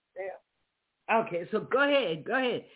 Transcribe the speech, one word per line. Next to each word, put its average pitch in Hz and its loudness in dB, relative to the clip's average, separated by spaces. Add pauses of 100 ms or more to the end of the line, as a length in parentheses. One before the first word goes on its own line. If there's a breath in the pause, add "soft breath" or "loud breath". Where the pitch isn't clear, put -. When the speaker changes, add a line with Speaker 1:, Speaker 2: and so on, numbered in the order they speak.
(160)
Speaker 1:
ma'am. - -4
Speaker 2:
Okay, 170 -4
so 214 -2
go 262 0
ahead, 220 2
go 208 -2
ahead. 254 0 (120 loud breath)